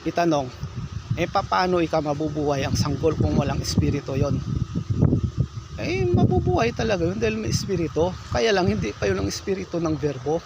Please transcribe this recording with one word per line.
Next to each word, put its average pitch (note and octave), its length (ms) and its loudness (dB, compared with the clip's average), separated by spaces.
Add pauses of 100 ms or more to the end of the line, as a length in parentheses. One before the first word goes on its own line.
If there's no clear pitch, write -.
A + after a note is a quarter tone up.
itanong, D#3 480 0 (640)
eh, F3 160 -2
papaano F#3 480 2
ika D#3+ 240 2
mabubuhay D3 640 0
ang C3+ 80 0
sanggol D3+ 400 2
kung - 240 2
walang C#3 240 0
espiritu C#3+ 560 0
yon? C#3 160 2 (1400)
Eh, F4 240 0
mabubuhay F4+ 720 2
talaga G3+ 320 0
yun G#3 160 -2
dahil A3 160 0
may - 160 -2
espiritu. F3 560 0 (240)
Kaya A#3 160 2
lang, F#3 160 4
hindi G3 240 0
pa - 160 -2
yun G3 160 0
ang F#3+ 80 -2
espiritu F#3 480 -4
ng D#3+ 160 0
verbo. C#3+ 500 -2